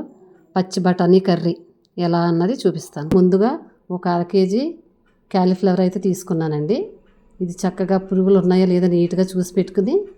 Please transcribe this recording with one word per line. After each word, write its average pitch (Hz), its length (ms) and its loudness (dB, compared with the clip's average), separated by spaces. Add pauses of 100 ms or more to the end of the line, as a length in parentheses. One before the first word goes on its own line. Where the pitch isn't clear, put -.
(560)
పచ్చి 185 240 -2
బఠానీ 180 400 4
కర్రీ 170 320 0 (440)
ఎలా 170 240 0
అన్నది 170 340 0
చూపిస్తాను. 160 600 -6
ముందుగా 190 360 4 (400)
ఒక 180 180 -8
అర 175 140 0
కేజీ 190 400 0 (680)
కాలీఫ్లవర్ 185 540 2
అయితే 185 160 -2
తీసుకున్నానండి. 165 760 -2 (600)
ఇది 175 160 -6
చక్కగా 190 420 -2
పురుగులు 190 420 2
ఉన్నాయా 185 260 2
లేదా 180 220 2
నీట్‌గా 175 380 0
చూసి 185 280 -6
పెట్టుకుని, 196 420 -2 (220)